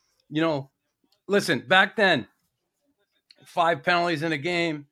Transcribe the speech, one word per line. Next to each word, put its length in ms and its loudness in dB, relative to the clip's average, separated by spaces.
you 120 -4
know, 280 -2
listen, 400 0
back 280 2
then, 320 2
five 380 0
penalties 400 0
in 80 -2
a 60 -4
game 540 -4